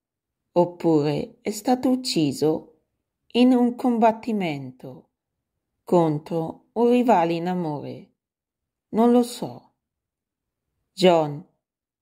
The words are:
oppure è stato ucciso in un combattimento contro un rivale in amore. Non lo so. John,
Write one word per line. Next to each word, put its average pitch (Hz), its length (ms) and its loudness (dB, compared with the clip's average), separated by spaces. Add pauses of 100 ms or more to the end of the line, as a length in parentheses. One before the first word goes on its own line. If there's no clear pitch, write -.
(520)
oppure 156 880 0
è 208 100 -8
stato 254 380 -2
ucciso 160 920 -2 (520)
in 247 220 4
un 240 200 2
combattimento 202 1300 -4 (760)
contro 160 880 -2
un 240 180 0
rivale 220 420 2
in 170 160 -4
amore. 147 600 -8 (800)
Non 233 200 2
lo 240 120 4
so. 139 500 -12 (1200)
John, 160 500 2 (600)